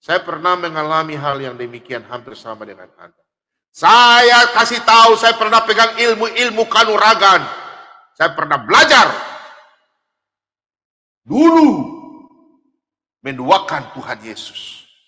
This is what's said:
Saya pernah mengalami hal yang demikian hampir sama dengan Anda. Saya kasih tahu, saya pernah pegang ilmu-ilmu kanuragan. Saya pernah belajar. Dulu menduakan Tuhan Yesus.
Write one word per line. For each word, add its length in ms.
Saya 240
pernah 320
mengalami 640
hal 240
yang 160
demikian 480
hampir 320
sama 240
dengan 320
Anda. 240
Saya 840
kasih 260
tahu, 380
saya 160
pernah 320
pegang 320
ilmu-ilmu 720
kanuragan. 720
Saya 180
pernah 300
belajar. 480
Dulu 720
menduakan 720
Tuhan 300
Yesus. 640